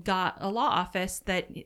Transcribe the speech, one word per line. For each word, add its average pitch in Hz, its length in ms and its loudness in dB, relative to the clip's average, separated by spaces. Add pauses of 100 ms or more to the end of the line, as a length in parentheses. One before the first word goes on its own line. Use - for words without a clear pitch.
got 185 380 0
a 196 80 -2
law 233 180 2
office 185 600 0
that 185 200 0 (180)